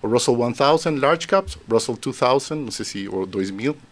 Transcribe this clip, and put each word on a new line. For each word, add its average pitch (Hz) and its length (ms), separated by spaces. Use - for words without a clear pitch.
O 107 60
Russell 120 320
one 120 140
thousand 151 460
Large 156 280
Caps, 190 300
Russell 113 280
two 131 160
thousand, 135 420
não 131 160
sei - 140
se, 98 240
ou 95 160
dois 95 260
mil 120 240